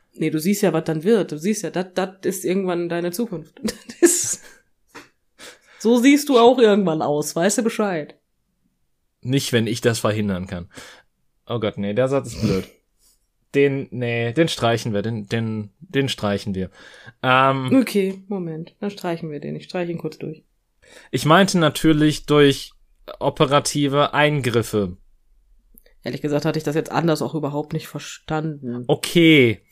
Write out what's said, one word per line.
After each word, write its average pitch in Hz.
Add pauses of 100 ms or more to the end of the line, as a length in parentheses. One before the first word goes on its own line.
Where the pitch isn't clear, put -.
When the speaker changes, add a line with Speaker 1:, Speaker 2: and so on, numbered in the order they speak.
(140)
Speaker 1:
Nee, 156
du 156
siehst 196
ja, 175
was 160
dann 160
wird. 202
Du 151
siehst 202
ja, 160
das, 175
das 185
ist 185
irgendwann 175
deine 175
Zukunft. 175
<laughs> 214 (300)
Das -
ist, - (1400)
so 233
siehst 285
du 247
auch 247
irgendwann 196
aus, 147
weißt 185
du -
Bescheid? 202 (1040)
Speaker 2:
Nicht, 135
wenn 113
ich 117
das 117
verhindern 104
kann. 87 (800)
Oh 117
Gott, 107
nee, 101
der 127
Satz 131
ist -
blöd. 95 (880)
Den, 139
nee, 120
den 160
streichen 117
wir, 101
den, 110
den, 110
den 139
streichen 101
wir. 92 (540)
Ähm, 131 (100)
Speaker 1:
Okay, 190
Moment, 170
dann 202
streichen 170
wir 147
den. 147
Ich 147
streiche 175
ihn 170
kurz 156
durch. - (680)
Speaker 2:
Ich 127
meinte 185
natürlich 151
durch 143 (480)
operative 143
Eingriffe. 120 (1080)
Speaker 1:
Ehrlich 135
gesagt 147
hatte 156
ich 156
das 147
jetzt 156
anders 160
auch 113
überhaupt 147
nicht 156
verstanden. 143
Speaker 2:
Okay, 151 (100)